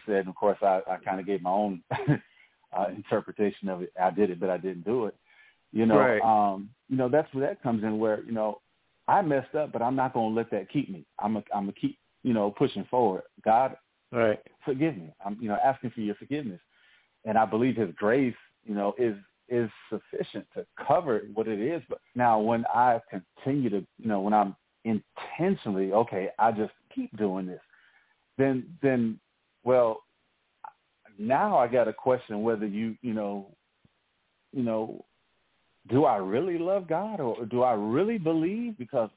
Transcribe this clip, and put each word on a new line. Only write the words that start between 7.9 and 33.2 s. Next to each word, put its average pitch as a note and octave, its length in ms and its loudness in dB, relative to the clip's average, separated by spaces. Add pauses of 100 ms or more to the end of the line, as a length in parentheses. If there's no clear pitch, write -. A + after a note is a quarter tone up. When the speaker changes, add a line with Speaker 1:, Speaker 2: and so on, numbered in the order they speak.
Speaker 1:
where, G#2+ 260 0
you A#2 80 -8
know, G#2+ 280 -2 (460)
I F#3+ 160 4
messed C#3 320 0
up, D3+ 180 -4
but A2+ 100 -4
I'm B2+ 140 0
not C3 160 0
gonna A2 220 0
let A2+ 160 -2
that G2 200 -4
keep C#3 200 -4
me. E2+ 140 -12 (140)
I'm G#2+ 180 -2
a, G#2 80 -6 (100)
I'm G2+ 100 -2
gonna G2 80 -6
keep, - 260 -6 (240)
you B2 120 0
know, G#2 160 2
pushing G#2 400 -2
forward. A2 320 2 (220)
God, A2+ 320 4 (340)
Speaker 2:
Right. A2+ 300 2 (240)
Speaker 1:
forgive C#3 320 0
me. D#2+ 160 -14 (120)
I'm, G#2 160 -6
you A#2 80 -4
know, G2+ 140 -2
asking C3 280 0
for A#2 100 -10
your G#2 140 -4
forgiveness. A#2+ 460 -8 (640)
And G#2+ 100 0
I A2+ 80 6
believe A2 320 2
his G2 200 -2
grace, A#2+ 380 2 (300)
you G#2+ 100 -6
know, G2+ 240 0
is, A#2+ 160 0 (360)
is A#2+ 200 0 (200)
sufficient - 640 -8
to F#2 120 -10 (200)
cover C3+ 360 0 (120)
what G#2+ 140 -2
it G#2 120 -4
is. D3+ 300 -4
But A#2+ 100 -10 (140)
now A#2 260 4
when A#2 320 2
I A#2 380 4
continue C3 580 -4
to, G2 180 -2 (120)
you A2+ 100 -6
know, G#2 120 0
when G#2 120 0
I'm G2+ 240 2 (280)
intentionally, G#2+ 1080 -2
okay, G2+ 460 0
I A2+ 140 4
just G#2+ 200 -4 (220)
keep B3+ 240 -8
doing F#2+ 280 -2
this, F2+ 140 -12 (800)
then, C3 440 0
then, A#2+ 380 0 (420)
well, A#2+ 400 4 (1160)
now D3+ 400 2
I B2+ 80 4
gotta A#2+ 260 2
question A#2+ 500 -2
whether A2 240 0
you, G#2+ 360 -4
you B2 100 -4
know, G2+ 340 -6 (1080)